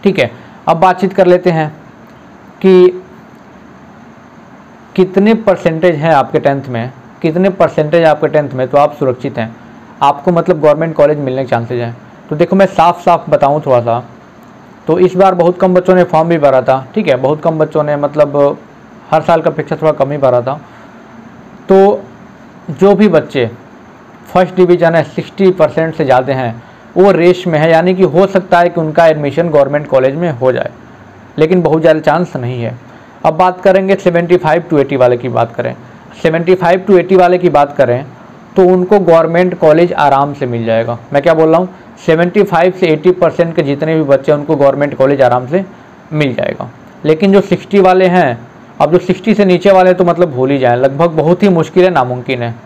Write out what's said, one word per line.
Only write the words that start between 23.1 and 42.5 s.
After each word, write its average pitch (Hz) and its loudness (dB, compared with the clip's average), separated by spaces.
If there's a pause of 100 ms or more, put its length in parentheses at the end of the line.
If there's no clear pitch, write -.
first 180 0
division 170 2
है, 160 2
सिक्सटी - -2
परसेंट 156 -2
से 156 -4
ज़्यादा 131 0
हैं, 120 -6 (340)
वो 196 4
race 175 2
में 160 -2
है, 165 2
यानी 170 2
कि 190 0
हो 170 2
सकता 185 0
है 175 2
कि 175 -6
उनका 160 2
admission 151 -2
government 147 0
college 135 0
में 170 -4
हो 127 -2
जाए, - -4 (680)
लेकिन 165 2
बहुत 160 0
ज़्यादा 156 2
chance 156 -2
नहीं 123 -8
है। 120 -8 (500)
अब 160 0
बात 180 -2
करेंगे 190 2
seventy 175 0
five 165 0
to 151 0
eighty 139 -2
वाले 123 2
की 123 -8
बात 117 -4
करें, 123 -8 (480)
seventy 170 0
five 180 -2
to 190 6
eighty 180 0
वाले 180 4
की 180 0
बात 143 0
करें 127 0 (500)
तो 185 4
उनको 185 2
government 170 2
college 165 2
आराम 143 0
से 143 -8
मिल 117 -6
जाएगा। 113 -2 (160)
मैं 139 0
क्या 165 2
बोल 160 2
रहा 160 2
हूँ, 185 -4 (360)
सेवेंटी 175 0
फ़ाइव 180 0